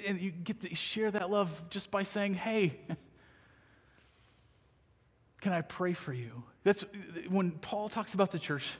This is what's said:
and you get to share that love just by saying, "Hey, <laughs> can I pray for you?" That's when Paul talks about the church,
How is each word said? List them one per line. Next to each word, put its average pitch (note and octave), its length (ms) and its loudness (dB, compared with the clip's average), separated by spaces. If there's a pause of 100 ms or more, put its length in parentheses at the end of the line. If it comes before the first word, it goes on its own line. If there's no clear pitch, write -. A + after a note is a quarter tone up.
and G3 120 0
you F#3 120 -2
get F3 300 -6
to - 120 -6
share A3 380 0
that F#3+ 180 0
love G3 400 2
just - 220 -6
by G3 120 2
saying, G3+ 300 0
"Hey, G3 460 2 (100)
<laughs> E3+ 80 -4 (2500)
can F#3+ 120 2
I E3 80 2
pray F3+ 320 0
for - 180 -8
you?" A#2+ 320 -8 (200)
That's G3+ 220 6 (420)
when F#3 260 4
Paul G#3 360 -4
talks - 240 -4
about F#3+ 160 6
the F3 80 -4
church, D3 320 -2 (100)